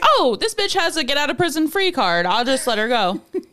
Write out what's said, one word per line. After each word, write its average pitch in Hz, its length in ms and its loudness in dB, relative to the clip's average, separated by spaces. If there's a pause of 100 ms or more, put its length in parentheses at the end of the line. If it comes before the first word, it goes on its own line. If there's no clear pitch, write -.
(180)
Oh, 269 220 2
this 440 160 -4
bitch 403 200 -2
has 339 220 0
a 311 60 0
get 277 140 -2
out 294 120 0
of 330 80 -4
prison 320 300 0
free 381 240 0
card. 175 340 0
I'll 202 200 0
just 262 200 -2
let 226 120 0
her 214 100 0
go. 202 380 0
<laughs> - 60 -20 (220)